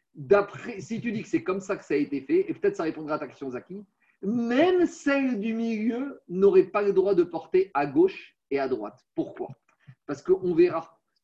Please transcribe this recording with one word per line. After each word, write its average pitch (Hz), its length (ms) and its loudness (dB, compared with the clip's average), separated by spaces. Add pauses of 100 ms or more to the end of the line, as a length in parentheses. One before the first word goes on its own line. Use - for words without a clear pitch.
(160)
D'après, 202 680 0
si 226 200 -8
tu 233 100 -6
dis 202 120 -4
que - 40 -18
c'est - 160 -2
comme 190 160 -4
ça 196 160 -4
que - 100 -12
ça - 80 -4
a 143 40 2
été 143 240 -2
fait, 170 280 0
et 160 40 -4
peut-être - 220 -2
ça 175 80 -6
répondra 156 320 -6
à 147 40 -4
ta 147 80 -10
question, 131 240 -12
Zaki, 190 340 -12 (360)
même 247 640 2
celle 269 540 -2
du 220 140 -4
milieu 226 760 -4
n'aurait 185 400 6
pas 214 140 -2
le 196 120 0
droit 190 220 2
de 170 80 4
porter - 500 -2
à 143 120 0
gauche 160 500 0 (160)
et 139 80 0
à 135 80 -2
droite. 110 320 -6 (160)
Pourquoi ? - 340 -8 (560)
Parce 143 160 -8
qu'on 185 320 2
verra 165 440 2 (260)